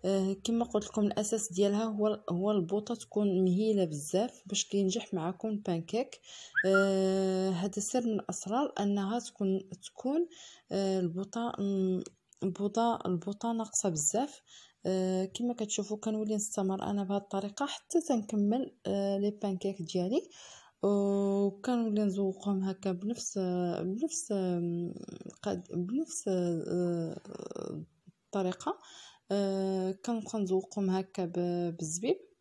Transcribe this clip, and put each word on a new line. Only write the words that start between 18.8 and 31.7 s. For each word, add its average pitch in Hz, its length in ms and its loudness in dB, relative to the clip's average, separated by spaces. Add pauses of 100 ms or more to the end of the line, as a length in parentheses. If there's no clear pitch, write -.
آه، 196 320 2
لي 208 120 2
بانكيك 196 520 -4
ديالي، 185 400 0 (600)
وكنولي 202 1200 2
نزوقهم 190 600 0
هكا 190 280 -2
بنفس، 202 460 -4 (440)
بنفس، 220 500 -2
آم، 175 640 0 (480)
قد-، 185 300 -4
بنفس، 220 560 -4
آه، 175 920 0 (880)
الطريقه. 196 680 -4 (520)
آه، 190 640 0
كنبقى 220 460 -4
نزوقهم 190 520 0
هكا 190 340 -2
ب-، 175 520 -2